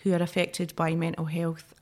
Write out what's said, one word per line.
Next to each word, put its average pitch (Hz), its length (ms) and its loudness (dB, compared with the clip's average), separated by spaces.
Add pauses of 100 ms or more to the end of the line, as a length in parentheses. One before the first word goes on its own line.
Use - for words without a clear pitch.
who 190 120 4
are 170 80 4
affected 175 520 0
by 165 200 2
mental 165 320 0
health 165 540 -4